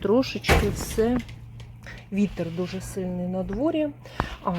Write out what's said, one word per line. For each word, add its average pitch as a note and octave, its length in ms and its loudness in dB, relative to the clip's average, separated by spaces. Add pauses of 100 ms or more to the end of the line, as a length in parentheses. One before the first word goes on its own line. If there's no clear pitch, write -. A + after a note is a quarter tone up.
трошечки G#3 720 4
все. A#3 440 2 (960)
Вітер F#3+ 340 2 (100)
дуже F3+ 240 -2
сильний F3+ 480 -4
на F#3 140 0
дворі. D4 460 0 (560)
А, F#3+ 140 2